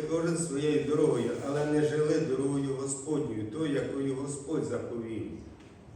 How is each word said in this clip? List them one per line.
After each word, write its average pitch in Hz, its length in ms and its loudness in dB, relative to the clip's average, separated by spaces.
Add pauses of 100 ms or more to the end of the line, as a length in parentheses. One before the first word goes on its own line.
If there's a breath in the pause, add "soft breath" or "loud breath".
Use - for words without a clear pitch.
(120)
кожен 165 260 2
своєю 143 520 2
дорогою, 131 420 4 (160)
але 147 180 0
не 151 160 4
жили 151 380 4
дорогою 139 560 0
Господньою, 135 760 -2
тою, 151 220 -2
якою 135 420 -2
Господь 143 500 -4
заповів. 113 580 -4 (720)